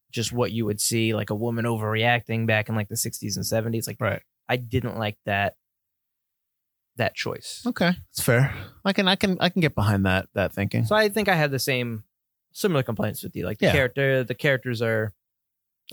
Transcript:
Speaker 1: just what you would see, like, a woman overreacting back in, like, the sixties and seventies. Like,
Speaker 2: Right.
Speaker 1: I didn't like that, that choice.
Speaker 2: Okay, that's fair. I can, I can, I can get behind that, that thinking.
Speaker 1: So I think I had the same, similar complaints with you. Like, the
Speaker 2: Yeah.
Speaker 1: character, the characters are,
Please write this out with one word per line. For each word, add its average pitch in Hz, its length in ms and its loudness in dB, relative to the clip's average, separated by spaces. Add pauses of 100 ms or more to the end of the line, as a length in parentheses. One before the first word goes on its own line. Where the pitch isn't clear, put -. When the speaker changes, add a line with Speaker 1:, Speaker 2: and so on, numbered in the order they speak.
(120)
Speaker 1:
just 117 200 -4
what 120 200 0
you 113 140 -2
would 104 160 -2
see, 113 320 0
like, 107 160 -2
a 107 60 -2
woman 117 300 -2
overreacting 113 840 0
back 107 200 2
in, 113 80 -4
like, 104 140 -2
the 113 80 -8
sixties 107 400 -6
and 95 80 -4
seventies. 113 400 -2
Like, - 140 -10
Speaker 2:
Right. 101 240 -2 (260)
Speaker 1:
I 123 60 0
didn't 123 420 -4
like 107 280 -4
that, 101 300 -2 (1400)
that 117 160 0
choice. - 520 -8
Speaker 2:
Okay, 180 260 2
that's - 300 -6
fair. 127 320 4 (300)
I 196 100 2
can, 196 140 2
I 190 80 4
can, 190 240 0
I 180 100 4
can 180 120 0
get 151 140 2
behind 101 300 4
that, 95 280 2
that 92 200 0
thinking. 113 320 0
Speaker 1:
So 208 100 2
I 214 140 4
think 208 200 -2
I 185 60 6
had 151 160 2
the 135 80 -2
same, 120 440 -2 (500)
similar 165 300 2
complaints 107 400 -2
with - 120 -10
you. - 100 -4
Like, 107 140 -4
the 196 80 4
Speaker 2:
Yeah. - 40 6
Speaker 1:
character, 135 520 2
the 120 100 -4
characters 127 480 0
are, 110 320 0 (800)